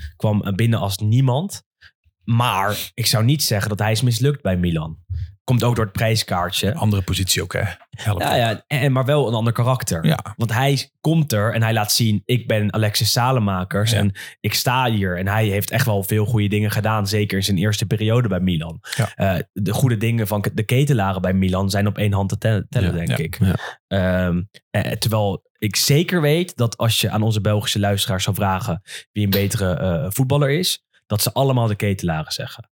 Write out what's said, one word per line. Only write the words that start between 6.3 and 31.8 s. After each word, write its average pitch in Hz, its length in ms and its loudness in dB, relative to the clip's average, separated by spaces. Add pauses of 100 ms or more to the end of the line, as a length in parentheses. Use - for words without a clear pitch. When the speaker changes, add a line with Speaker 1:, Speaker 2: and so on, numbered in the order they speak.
Speaker 2:
Andere 101 280 0
positie 92 400 -2
ook, 85 100 -8
hè? 92 100 -2 (280)
Helpt 101 320 -4
Speaker 1:
Ja, 147 80 0
Speaker 2:
ook. 151 60 2
Speaker 1:
ja, 117 120 2 (180)
en, 147 140 -2
en 135 120 4
maar 131 120 2
wel 139 240 2
een 120 60 0
ander 117 180 2
karakter. 120 540 0
Speaker 2:
Ja. - 300 0
Speaker 1:
Want 113 160 -2
hij 135 380 0 (100)
komt 156 320 2
er 107 220 2
en 113 80 0
hij 113 100 2
laat 107 200 0
zien: 107 320 2
"Ik 117 220 0
ben 107 260 2
Alexis 110 400 0
Salemakers 107 800 0
Speaker 2:
Ja. 107 80 0
Speaker 1:
en 101 140 2 (280)
ik 104 140 -2
sta 127 360 0
hier." 95 280 0
En 95 100 -2
hij 110 180 2
heeft 101 240 -2
echt - 160 0
wel 101 160 0
veel 107 240 0
goede 104 220 2
dingen 104 220 0
gedaan. 107 360 -2
Zeker 104 320 0
in 95 60 0
zijn 98 140 0
eerste 104 280 0
periode 110 420 0
bij 92 120 -2
Milan. 82 400 -2 (160)
Speaker 2:
Ja. - 180 -2
Speaker 1:
Eh, 95 280 0 (100)
de 98 200 -2
goede 120 240 2
dingen 113 300 0
van 104 140 -2
ke-, 101 140 -4
de 110 100 -2
ketelaren 110 580 0
bij 92 120 0
Milan 92 360 2
zijn 101 160 2
op 101 120 -2
één 101 140 0
hand 98 160 0
te 98 100 -4
tel-, 110 300 0
tellen, 92 280 0
Speaker 3:
Ja. 82 100 -2
Speaker 1:
denk - 120 0
Speaker 2:
Ja. 82 60 -2
Speaker 1:
ik. 87 160 -8
Speaker 3:
Ja. 95 140 4 (720)
Speaker 1:
Ehm, 87 160 0 (280)
eh, - 220 -2
terwijl 104 500 -2 (160)
ik 104 180 -4
zeker 165 440 2
weet 160 360 0
dat 117 200 -2
als 113 240 0
je 104 100 0
aan 107 120 0
onze 107 180 0
Belgische 104 380 0
luisteraars 98 460 0
zou 98 120 0
vragen 92 460 -2 (300)
wie 104 120 -2
een 101 60 2
betere, 98 440 0
eh, 85 340 -2
voetballer 135 420 0
is, 170 340 -2 (220)
dat - 160 -2
ze 113 100 -2
allemaal 127 340 2
de 104 80 0
ketelaren 92 580 -2